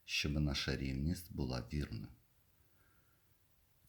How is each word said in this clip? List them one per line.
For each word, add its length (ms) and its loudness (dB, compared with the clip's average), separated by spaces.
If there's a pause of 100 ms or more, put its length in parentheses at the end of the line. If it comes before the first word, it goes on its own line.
щоб 280 0
наша 440 2
рівність 560 0
була 400 -2
вірною. 360 -2 (1800)